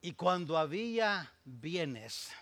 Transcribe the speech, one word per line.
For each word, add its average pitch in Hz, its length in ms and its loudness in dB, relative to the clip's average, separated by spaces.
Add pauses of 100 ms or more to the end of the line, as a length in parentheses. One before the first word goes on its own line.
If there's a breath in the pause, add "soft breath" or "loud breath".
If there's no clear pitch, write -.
Y 170 140 -6
cuando 175 440 4
había 202 720 0 (120)
bienes 131 960 -6